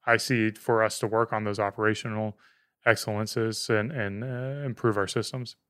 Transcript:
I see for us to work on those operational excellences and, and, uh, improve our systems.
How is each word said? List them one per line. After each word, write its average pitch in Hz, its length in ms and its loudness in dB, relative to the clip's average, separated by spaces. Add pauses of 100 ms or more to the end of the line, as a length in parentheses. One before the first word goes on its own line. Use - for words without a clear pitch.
I 117 120 6
see 110 320 2
for 110 340 2
us - 160 -2
to 113 80 -2
work 110 240 2
on 107 100 -2
those 104 160 -2
operational 107 800 -2 (480)
excellences 110 800 0
and, 110 220 2
and, 104 320 -4
uh, 131 420 -6
improve 113 320 2
our 98 120 2
systems. 120 480 -6 (140)